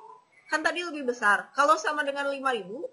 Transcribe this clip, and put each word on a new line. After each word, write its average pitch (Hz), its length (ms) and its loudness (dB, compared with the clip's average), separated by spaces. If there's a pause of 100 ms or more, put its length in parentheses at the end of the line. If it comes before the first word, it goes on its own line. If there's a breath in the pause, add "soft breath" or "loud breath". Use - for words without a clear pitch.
(520)
Kan 311 160 -2
tadi 330 160 -2
lebih 294 240 -6
besar. 208 480 2
Kalau 302 240 6
sama 302 240 -2
dengan 277 240 -4
lima 269 240 -2
ribu, 214 420 -6